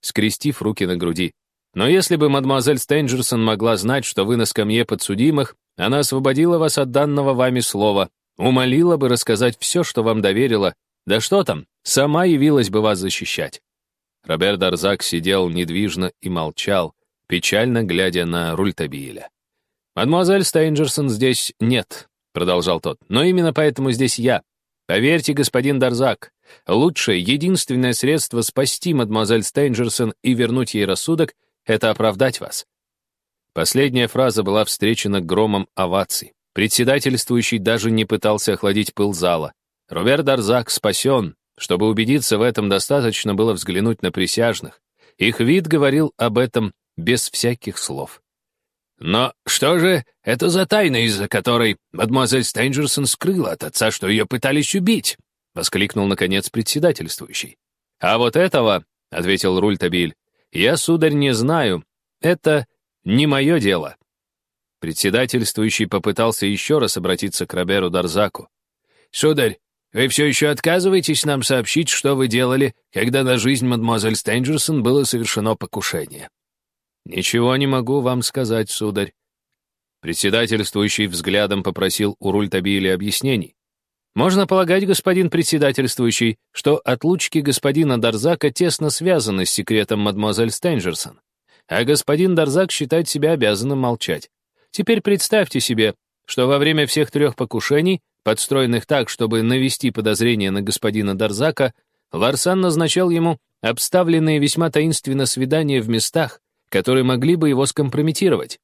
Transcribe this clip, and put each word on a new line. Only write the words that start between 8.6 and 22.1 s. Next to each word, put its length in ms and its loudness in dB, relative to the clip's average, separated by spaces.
бы 120 2
рассказать 500 0
все, 240 -2
что 200 -2
вам 180 2
доверила. 540 2
Да 140 0
что 240 0
там, 220 -6
сама 420 2
явилась 440 4
бы 120 0
вас 180 2
защищать». 600 -6
Робер 340 0
Дарзак 460 0
сидел 460 0
недвижно 600 -4
и 80 -8
молчал, 640 -4
печально 560 0
глядя 420 0
на 300 -2
Рультабиля. 720 -6
«Мадемуазель 480 2
Стейнджерсон 680 0
здесь 500 0
нет», 480 -2